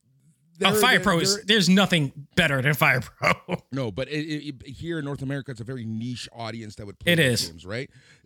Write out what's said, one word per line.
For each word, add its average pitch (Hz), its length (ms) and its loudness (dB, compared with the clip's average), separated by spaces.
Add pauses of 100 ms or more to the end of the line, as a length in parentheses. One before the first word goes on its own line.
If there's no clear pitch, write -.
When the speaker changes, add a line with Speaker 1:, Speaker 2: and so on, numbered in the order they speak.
(600)
Speaker 1:
Oh, 196 120 4
Speaker 2:
There, 214 80 4
Speaker 1:
Fire 240 180 6
Speaker 2:
there, - 60 0
Speaker 1:
Pro 180 160 4
is, 196 160 2
Speaker 2:
there 214 100 -10
Speaker 1:
there's 202 220 4
nothing 170 580 2 (100)
better 147 240 2
than 143 140 2
Fire 135 260 4
Pro. - 400 -2
<laughs> - 20 -20 (280)
Speaker 2:
No, 127 220 -4
but 127 160 -6
it, 151 180 -6
it, 147 280 -8 (100)
it, - 20 -18
here 160 320 -8
in 147 60 -6
North 139 180 -8
America, 139 280 -6
it's 120 100 -12
a 110 40 -10
very 123 200 -10
niche 110 480 -6
audience 113 440 -10
that 107 100 -14
would 95 120 -16
play 175 140 0
Speaker 1:
It 165 40 4
Speaker 2:
those 123 260 2
Speaker 1:
is. 90 60 -6
Speaker 2:
games, 80 180 -18
right? 120 240 -10 (360)